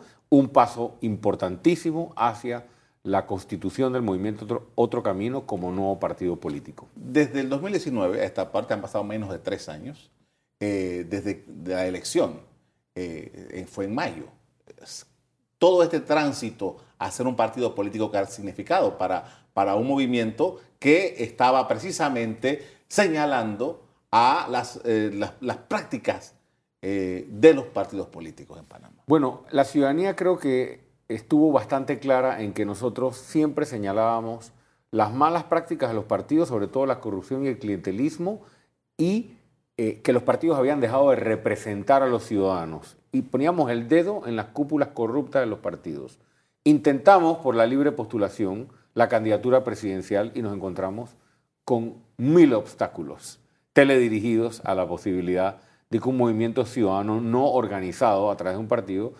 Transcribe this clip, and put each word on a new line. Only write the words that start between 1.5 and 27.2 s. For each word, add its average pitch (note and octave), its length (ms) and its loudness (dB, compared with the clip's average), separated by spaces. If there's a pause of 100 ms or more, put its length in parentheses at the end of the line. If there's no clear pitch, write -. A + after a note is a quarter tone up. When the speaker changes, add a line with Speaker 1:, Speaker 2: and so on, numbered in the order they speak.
Speaker 1:
hacia A#2+ 520 -4 (360)
la G2 220 0
constitución G2 680 -4
del B2+ 100 -2
movimiento G#2 440 -4
Otro, A#2 300 -6
Otro A#2+ 280 0
Camino A#2 420 -4
como F2+ 280 -6
nuevo F#2+ 260 -2
partido F2 380 -4
político. C#2+ 580 -12
Speaker 2:
Desde C3+ 460 -2
el C3 80 -6
dos C#3 120 -4
mil G3 120 -6
diecinueve A2 480 -2
a - 20 0
esta F#2+ 300 -6
parte A2 200 -2
han G2+ 80 -4
pasado G2+ 220 -6
menos G#2+ 260 -8
de F2+ 100 -8
tres - 280 -8
años, D#2+ 420 -16 (520)
eh, F#2 480 -4
desde G2 340 -6 (220)
la F#2 200 -2
elección, F2+ 540 -4 (560)
eh, F2 560 -12
eh, F#2 180 -12
fue G2 160 -6
en G#2 100 -6
mayo. E2+ 280 -6 (1300)
Todo F3+ 260 6
este D#3+ 160 0
tránsito B2 800 -2 (200)
a F#2+ 140 -6
ser B2 160 -4
un B2+ 80 -2
partido A2+ 400 -2
político G#2 340 -4
que G2+ 100 -2
ha G2 60 0
significado G2+ 720 -4
para, F#2 280 -4 (280)
para G2 220 2
un A#2+ 120 0
movimiento C3 720 0 (180)
que E3+ 420 4
estaba B2+ 480 2
precisamente B2+ 960 -2 (240)
señalando C#3+ 960 0 (280)
a B2 380 4
las, B2 340 -4
eh, A2 300 0
las, G2+ 280 -6
las A#2 160 -4
prácticas, - 800 -6 (460)
eh, F#2 480 -4